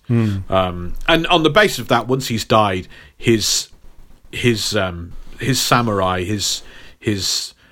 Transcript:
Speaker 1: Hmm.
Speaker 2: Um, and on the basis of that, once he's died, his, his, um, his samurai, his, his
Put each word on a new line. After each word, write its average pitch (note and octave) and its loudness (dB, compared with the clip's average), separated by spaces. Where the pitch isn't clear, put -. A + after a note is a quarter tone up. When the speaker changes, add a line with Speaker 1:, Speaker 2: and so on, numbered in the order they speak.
Speaker 1:
Hmm. A2 2
Speaker 2:
Um, F2+ -2
and E3 0
on E3 2
the D#3 4
basis G3+ 4
of A2+ -8
that, A#2+ 2
once C3 0
he's A2+ -4
died, G2+ 4
his, - 0
his, A2+ 0
um, F2 -4
his B2+ 0
samurai, G2 2
his, G2 -4
his - -4